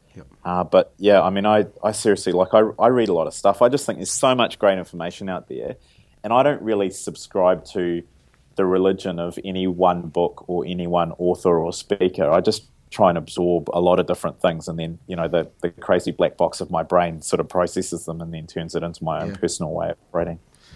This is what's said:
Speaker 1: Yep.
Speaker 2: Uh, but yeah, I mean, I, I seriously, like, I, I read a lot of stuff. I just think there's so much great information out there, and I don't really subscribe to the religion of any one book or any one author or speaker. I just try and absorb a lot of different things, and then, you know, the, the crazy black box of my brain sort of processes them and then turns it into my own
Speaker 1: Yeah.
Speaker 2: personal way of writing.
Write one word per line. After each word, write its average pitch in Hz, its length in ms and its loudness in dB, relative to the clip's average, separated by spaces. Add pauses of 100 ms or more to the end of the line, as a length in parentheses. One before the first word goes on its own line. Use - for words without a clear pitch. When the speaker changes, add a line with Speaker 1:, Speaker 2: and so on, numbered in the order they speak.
(140)
Speaker 1:
Yep. 80 120 -20 (180)
Speaker 2:
Uh, 90 200 -2
but 90 340 2
yeah, 98 240 6
I 92 80 2
mean, 98 160 0
I, 107 200 4 (160)
I 107 100 0
seriously, 98 400 0
like, 90 220 2
I, 110 80 8 (160)
I 113 100 6
read 123 200 2
a 90 60 2
lot 80 120 0
of - 80 -8
stuff. - 280 2
I 120 60 8
just 135 160 -2
think - 140 -6
there's 92 140 -6
so 131 220 2
much 117 240 -2
great 98 200 4
information 90 500 -10
out 87 200 -8
there, 64 280 -8 (460)
and 107 100 -4
I 127 100 6
don't 143 200 2
really 101 280 0
subscribe 90 760 0
to 87 360 -4 (540)
the 98 80 0
religion 92 540 0
of 85 260 -6
any 92 220 -4
one 87 420 0
book 85 400 -2
or 87 180 -2
any 90 200 -6
one 85 320 0
author 87 400 2
or 82 160 -2
speaker. 92 560 0
I 87 100 4
just - 240 -2 (240)
try 101 220 4
and 87 80 0
absorb 85 560 -2
a 87 60 0
lot 90 180 4
of 85 80 2
different - 340 -4
things, 82 280 -2
and 82 100 -6
then, 82 280 -8
you 90 100 -8
know, 82 120 -2
the, 82 220 0 (100)
the 87 100 -2
crazy 90 400 -2
black 80 280 0
box 82 220 0
of 82 100 -8
my 80 120 -2
brain 85 380 0
sort - 200 -2
of 78 80 -4
processes 87 580 -2
them 82 160 -8
and 82 100 -12
then 80 140 -10
turns 85 280 -8
it 82 80 -4
into 85 220 -8
my 78 180 -4
own 98 80 -8
Speaker 1:
Yeah. 98 60 -10
Speaker 2:
personal - 360 -4
way 82 180 -4
of 82 60 -8 (160)
writing. 170 260 -4 (380)